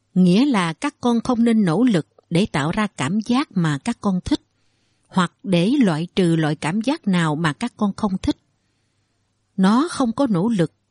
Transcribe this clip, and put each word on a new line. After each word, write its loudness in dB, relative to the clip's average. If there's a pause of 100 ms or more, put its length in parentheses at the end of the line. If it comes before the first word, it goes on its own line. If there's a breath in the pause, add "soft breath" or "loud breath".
(140)
Nghĩa 4
là 0
các -6
con 0
không 0
nên 4
nỗ 2
lực 2 (220)
để 0
tạo -4
ra -2
cảm -4
giác -2
mà 0
các -6
con -2
thích, -2 (680)
hoặc -2 (100)
để 0
loại 0
trừ 2
loại 0
cảm -6
giác -4
nào 0
mà -2
các -8
con -2
không -6
thích. -4 (1200)
Nó 2
không -2
có -2
nỗ 0
lực 0 (180)